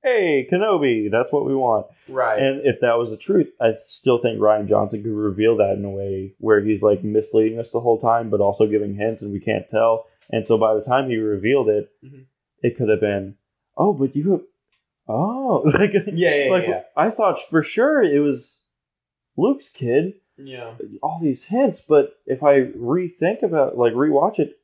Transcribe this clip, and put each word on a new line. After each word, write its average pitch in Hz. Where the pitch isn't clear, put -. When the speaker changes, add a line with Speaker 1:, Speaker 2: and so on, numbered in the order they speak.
Speaker 1:
"Hey, 180
Kenobi, 143
that's 117
what 147
we 135
want." 120
Speaker 2:
Right. 123
Speaker 1:
And 135
if 123
that 117
was 117
the 107
truth, 190
I 113
still -
think 117
Rian 107
Johnson 104
could 113
reveal 107
that 101
in 98
a 98
way 98
where 107
he's, 101
like, 101
misleading 110
us 117
the 120
whole 117
time, 117
but 101
also 101
giving 104
hints 107
and 104
we 101
can't 110
tell. 113
And 113
so 113
by 110
the 107
time 127
he 120
revealed 110
it, 104
Speaker 2:
Mm-hmm. 131
Speaker 1:
it 120
could 113
have 104
been, 101
"Oh, 190
but 135
you, 170
oh." 202
<laughs> 147
Like, 202
Speaker 2:
Yeah, 165
yeah, 143
Speaker 1:
like, 185
Speaker 2:
yeah. 185
Speaker 1:
I 160
thought 214
for 160
sure 269
it 147
was 139
Luke's 262
kid. 139
Speaker 2:
Yeah. 127
Speaker 1:
All 165
these 139
hints, 240
but -
if 131
I 143
rethink 175
about, 151
like, 120
rewatch 147
it -